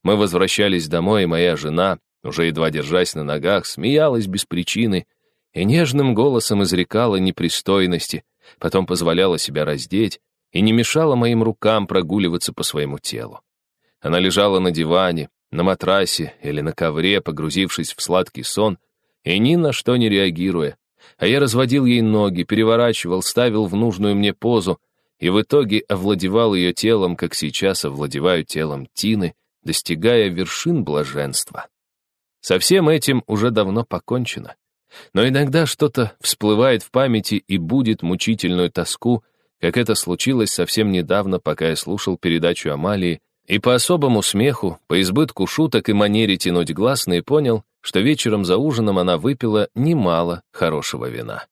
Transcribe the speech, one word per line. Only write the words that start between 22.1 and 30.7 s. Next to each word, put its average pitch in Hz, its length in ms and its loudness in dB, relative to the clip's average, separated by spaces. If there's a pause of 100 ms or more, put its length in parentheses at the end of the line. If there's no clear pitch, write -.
переворачивал, 110 800 2
ставил 110 440 0
в 90 80 -4
нужную 104 400 0
мне 101 180 2
позу, 101 480 0 (380)
и 87 120 0
в 101 100 2
итоге 110 480 2
овладевал 98 680 0
её 90 180 2
телом, 98 440 0
как - 180 -6
сейчас 92 500 -2
овладеваю 73 600 -2
телом 73 480 -6
Тины, 101 420 -2 (280)
достигая 104 680 0
вершин 85 560 -2